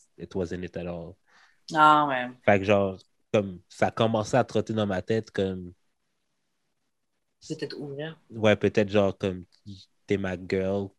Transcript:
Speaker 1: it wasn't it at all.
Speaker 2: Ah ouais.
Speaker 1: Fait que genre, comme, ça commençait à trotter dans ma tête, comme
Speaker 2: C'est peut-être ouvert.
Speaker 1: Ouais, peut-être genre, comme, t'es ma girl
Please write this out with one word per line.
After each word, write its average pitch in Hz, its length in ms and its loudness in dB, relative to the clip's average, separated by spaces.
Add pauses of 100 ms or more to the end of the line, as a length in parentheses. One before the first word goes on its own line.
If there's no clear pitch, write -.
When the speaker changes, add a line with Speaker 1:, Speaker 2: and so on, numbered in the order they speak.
(200)
Speaker 1:
it - 160 -14
wasn't 90 280 -6
it 85 140 -12
at 85 40 -10
all. 87 320 -10 (600)
Speaker 2:
Ah 151 340 6
ouais. 123 200 -4 (180)
Speaker 1:
Fait 101 140 6
que 95 60 -4
genre, 98 340 2 (340)
comme, 98 340 0
ça - 220 -2
commençait 113 480 0
à 120 60 4
trotter 110 300 -4
dans 110 140 0
ma 92 140 -4
tête, 113 300 -4
comme 92 420 -4 (1700)
Speaker 2:
C'est 156 200 -12
peut-être - 200 -10
ouvert. 147 400 -12 (100)
Speaker 1:
Ouais, 110 260 2
peut-être 101 340 0
genre, 98 280 2
comme, 92 280 -6 (600)
t'es 101 120 0
ma 92 180 -4
girl 95 640 -4